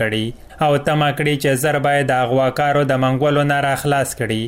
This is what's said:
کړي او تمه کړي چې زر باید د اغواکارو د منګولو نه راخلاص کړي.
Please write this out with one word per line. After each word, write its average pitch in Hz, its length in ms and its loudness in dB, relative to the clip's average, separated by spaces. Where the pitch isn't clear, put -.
کړي 110 680 -4
او 147 100 4
تمه 151 240 2
کړي 147 300 -2
چې 135 200 0
زر 151 240 0
باید 143 240 2
د 127 160 2
اغواکارو 135 640 2
د 131 140 0
منګولو 143 460 2
نه 143 160 0
راخلاص 139 540 0
کړي. 110 280 -2